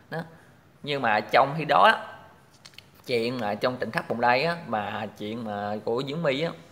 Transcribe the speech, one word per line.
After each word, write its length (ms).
đó. 100
Nhưng 180
mà 180
trong 380
khi 80
đó 180
á, 220
chuyện 340
mà 160
trong 220
Tỉnh 140
Thất 160
Bồng 120
Lai 240
á, 120
mà 400
chuyện 260
mà 320
của 220
Diễm 160
My 180
á, 100